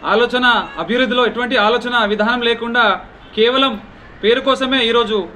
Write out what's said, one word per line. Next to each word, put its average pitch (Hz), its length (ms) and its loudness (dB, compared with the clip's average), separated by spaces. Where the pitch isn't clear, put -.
ఆలోచన, 240 320 2
అభివృద్ధిలో 247 460 0
ఎటువంటి 240 360 -2
ఆలోచన 240 280 0
విధానం 233 360 -2
లేకుండా 233 340 0
కేవలం 254 360 2
పేరు 240 260 2
కోసమే 262 300 0
ఈరోజు 220 300 0